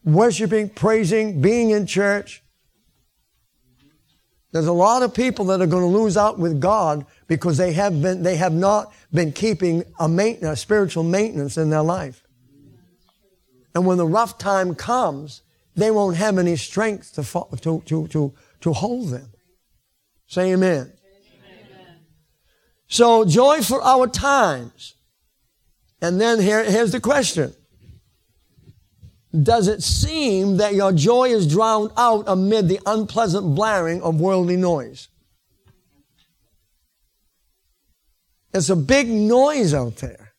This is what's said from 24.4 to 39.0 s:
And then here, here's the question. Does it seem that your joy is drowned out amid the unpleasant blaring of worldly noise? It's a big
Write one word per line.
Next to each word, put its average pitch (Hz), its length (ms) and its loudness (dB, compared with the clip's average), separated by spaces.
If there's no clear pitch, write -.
And 175 180 -2
then 226 220 2
here, 214 240 2
here's 214 260 2
the 247 80 -4
question. 214 560 -2
Does 226 260 2
it 208 140 -2
seem 202 760 0
that 202 180 0
your 196 160 2
joy 233 380 2
is 190 220 2
drowned 214 460 2
out 226 300 2
amid 196 400 2
the 190 180 0
unpleasant 202 720 -2
blaring 185 480 0
of 160 180 0
worldly 180 360 0
noise? 143 500 -4
It's 185 160 -2
a 190 60 2
big 233 320 2